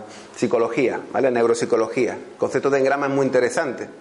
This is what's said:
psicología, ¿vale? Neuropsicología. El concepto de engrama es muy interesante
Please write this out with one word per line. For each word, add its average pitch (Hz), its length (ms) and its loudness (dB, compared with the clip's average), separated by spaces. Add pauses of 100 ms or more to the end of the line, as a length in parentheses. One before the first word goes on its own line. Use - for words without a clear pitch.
(340)
psicología, 117 680 0 (120)
¿vale? 131 180 2
Neuropsicología. 117 840 2
El - 240 -14
concepto 131 320 0
de 139 100 4
engrama 139 260 2
es 135 60 -2
muy 139 140 2
interesante 123 600 0 (120)